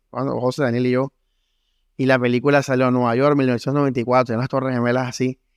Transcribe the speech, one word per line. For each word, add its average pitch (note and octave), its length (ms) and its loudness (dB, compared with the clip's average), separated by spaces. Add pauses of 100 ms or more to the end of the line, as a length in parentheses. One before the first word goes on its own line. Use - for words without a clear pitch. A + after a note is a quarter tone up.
cuando B2+ 320 -6
José, B2+ 220 -2
Daniel B2 240 0
y B2 40 0
yo, C3 220 -2 (840)
y C3+ 100 -4
la C3 140 4
película B2 440 2
salió C3 240 0
a B2 40 2
Nueva B2 240 0
York, C#3+ 220 2
mil C3+ 100 2
novecientos C3 320 -2
noventa C3 220 0
y - 20 0
cuatro, B2 300 0
en A2+ 80 -2
las C3 80 -4
Torres C3 240 -4
Gemelas B2 340 0
así, B2+ 320 -4 (180)